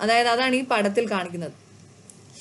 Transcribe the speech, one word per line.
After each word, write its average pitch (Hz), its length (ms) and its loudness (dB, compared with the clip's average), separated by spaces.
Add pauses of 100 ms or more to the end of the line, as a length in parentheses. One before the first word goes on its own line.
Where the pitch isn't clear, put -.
അതായത് 233 280 4
അതാണ് 254 280 2
ഈ 262 80 -2
പടത്തിൽ 214 460 0
കാണിക്കുന്നത്. 175 420 -6 (880)